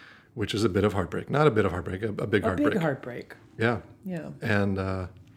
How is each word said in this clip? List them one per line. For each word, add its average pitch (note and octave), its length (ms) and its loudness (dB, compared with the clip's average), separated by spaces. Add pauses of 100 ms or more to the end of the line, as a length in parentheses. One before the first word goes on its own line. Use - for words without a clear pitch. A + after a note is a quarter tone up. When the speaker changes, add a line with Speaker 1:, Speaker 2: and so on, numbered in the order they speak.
(340)
Speaker 1:
Which G#2 200 -4
is A2 120 2
a A2 40 4
bit F#2+ 140 2
of G#2 80 4
heartbreak. G2 380 -4
Not D3 180 4
a C#3 40 4
bit G#2+ 120 4
of F#2 80 0
heartbreak, F#2 320 -6
a, A2+ 60 -2
a G#2 180 -4
big G2 160 2
Speaker 2:
A - 40 0
Speaker 1:
heartbreak. - 260 2
Speaker 2:
big F3 80 0
heartbreak. C3 540 -4 (220)
Speaker 1:
Yeah. A#2 220 2 (240)
Speaker 2:
Yeah. D#3 280 -8 (100)
Speaker 1:
And, G2+ 360 2
uh, F#2+ 300 -2 (300)